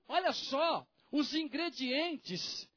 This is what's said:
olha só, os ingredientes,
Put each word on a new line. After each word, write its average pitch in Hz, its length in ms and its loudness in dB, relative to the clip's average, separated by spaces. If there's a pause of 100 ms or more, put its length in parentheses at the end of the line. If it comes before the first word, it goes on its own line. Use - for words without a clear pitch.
olha 339 240 4
só, 277 560 0 (240)
os 277 240 2
ingredientes, 285 1400 -2